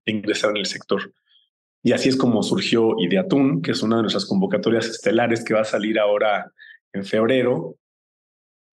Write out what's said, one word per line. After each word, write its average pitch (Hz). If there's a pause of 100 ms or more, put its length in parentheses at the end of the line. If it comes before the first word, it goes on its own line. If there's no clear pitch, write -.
de 110
ingresar 104
en 104
el 98
sector. - (680)
Y 117
así 123
es 131
como 113
surgió 113
Ideatún, 135
que -
es -
una 110
de 117
nuestras 101
convocatorias 107
estelares 117
que 113
va 110
a 110
salir 107
ahora 104 (400)
en 98
febrero, 127 (960)